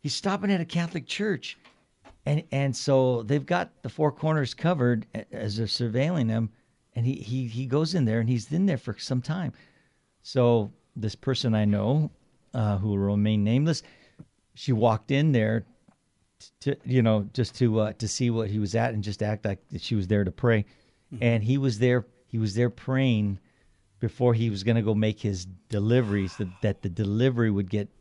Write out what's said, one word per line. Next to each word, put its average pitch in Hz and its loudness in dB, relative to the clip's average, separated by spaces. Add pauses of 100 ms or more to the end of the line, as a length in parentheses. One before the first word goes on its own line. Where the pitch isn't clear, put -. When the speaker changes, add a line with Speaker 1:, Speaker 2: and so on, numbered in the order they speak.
Speaker 1:
he's 147 -6
stopping 196 -2
at 180 0
a 165 -4
Catholic 170 -4
church. 202 -6 (680)
And, 147 0 (100)
and 135 0
so 127 2
they've 135 -2
got 175 -2 (120)
the 131 -8
four 151 0
corners 156 -2
covered 123 0
a-, 110 -8
as 107 -6
they're 113 -2
surveilling 123 -2
them. 110 -2 (440)
And 120 -2
he, 131 0
he, 123 -6
he 120 -6
goes 156 0
in 160 2
there, 113 2
and 113 0
he's 120 -2
in 180 0
there 165 0
for - -8
some 127 -4
time. 160 -6 (720)
So 120 2 (240)
this 107 -4
person 123 -2
I 107 4
know, 110 2 (420)
uh, 104 0
who 104 -2
will 101 0
remain 104 2
nameless, 143 2 (720)
she - -4
walked 110 2
in 147 4
there 110 2 (760)
t-, - -20 (240)
to, - -2
you 123 4
know, 107 4
just - -2
to, 110 2
uh, 107 0
to 113 -6
see 123 -2
what 113 -2
he 107 -2
was 101 -2
at 117 0
and 104 -4
just 104 -6
act 107 -4
like 98 -4 (100)
that - -10
she - -4
was 95 0
there 101 2
to 104 -2
pray. 110 2 (500)
Speaker 2:
Mm-hmm. 113 -6
Speaker 1:
And 117 2
he 131 2
was 127 0
there, 123 2 (200)
he 113 -6
was 107 -2
there 120 2
praying 117 0 (640)
before 120 2
he 113 0
was 98 -6
gonna 113 2
go 107 0
make 107 0
his 92 -4 (220)
deliveries, 104 0
that, 98 -6 (140)
that 98 -2
the 104 -4
delivery 110 0
would 98 -2
get 104 -2 (120)